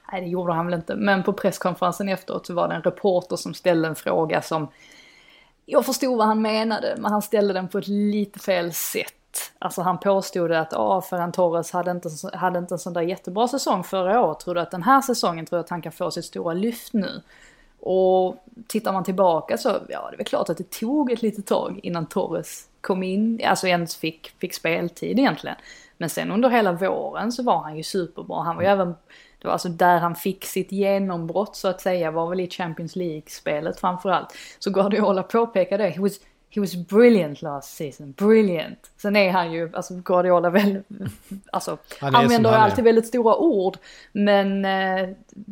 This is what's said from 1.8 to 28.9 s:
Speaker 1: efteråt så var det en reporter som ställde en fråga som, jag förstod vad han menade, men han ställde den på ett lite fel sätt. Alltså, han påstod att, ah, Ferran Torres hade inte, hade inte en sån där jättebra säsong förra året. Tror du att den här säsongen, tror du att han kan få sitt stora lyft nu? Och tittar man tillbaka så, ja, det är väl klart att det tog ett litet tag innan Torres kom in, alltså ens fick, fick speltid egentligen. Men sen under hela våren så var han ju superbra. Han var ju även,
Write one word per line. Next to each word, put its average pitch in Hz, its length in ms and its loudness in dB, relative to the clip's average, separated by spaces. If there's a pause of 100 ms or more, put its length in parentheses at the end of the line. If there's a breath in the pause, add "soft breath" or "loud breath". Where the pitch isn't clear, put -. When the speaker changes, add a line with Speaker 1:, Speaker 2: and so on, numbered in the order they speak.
Speaker 1:
efteråt - 360 -6
så 185 80 -10
var 170 140 0
det 170 80 -4
en 165 60 -6
reporter 180 540 0
som 170 180 -8
ställde 165 340 2
en 156 80 -6
fråga 160 460 0
som, 156 260 -4 (1000 soft breath)
jag 262 200 2
förstod 254 320 -2
vad 214 100 2
han 220 140 2
menade, 220 560 -2
men - 140 -4
han 208 100 0
ställde 202 320 2
den 185 140 -4
på 202 100 -4
ett 185 100 -6
lite 208 520 -2
fel 175 340 -2
sätt. - 400 -6 (460)
Alltså, 185 220 -6
han 175 180 0
påstod 190 520 0
att, 160 220 0
ah, 185 280 2
Ferran 175 300 -4
Torres 170 400 0
hade 180 200 -2
inte, 175 180 -6 (240)
hade 175 260 0
inte 180 160 -6
en 170 40 -4
sån 180 140 -8
där 175 80 -2
jättebra 185 460 -2
säsong 240 360 -2
förra 190 380 0
året. 156 180 0
Tror 175 160 -4
du 175 60 0
att 160 100 -6
den 180 120 -6
här 262 180 6
säsongen, 170 440 -2
tror 175 120 -2
du 170 60 -2
att - 60 -14
han 170 120 -6
kan 160 100 -10
få 170 200 -6
sitt 170 140 -8
stora 175 280 -6
lyft 220 400 -4
nu? - 280 -2 (580 soft breath)
Och 185 680 2 (220)
tittar 214 260 -2
man 190 100 -2
tillbaka 180 540 2
så, - 120 0 (200)
ja, - 200 -8
det - 60 -16
är - 20 -18
väl 214 80 -6
klart - 240 -2
att 160 80 -4
det 175 140 -10
tog 254 400 -2
ett 226 100 -2
litet 208 260 -4
tag 185 360 -2
innan 170 220 -4
Torres - 640 -6 (140)
kom 185 220 -2
in, 214 420 -2
alltså 190 220 2
ens 175 280 0
fick, - 440 -8
fick 180 140 -8
speltid 170 640 -2
egentligen. 202 360 0 (420 loud breath)
Men 165 120 -4
sen 170 220 -4
under 233 180 2
hela 220 220 2
våren 165 600 -4
så 247 120 -6
var 214 200 2
han 156 140 -10
ju 160 60 -8
superbra. 170 600 -6
Han 165 120 -4
var 165 80 -4
ju 196 60 4
även, 196 180 2 (540 soft breath)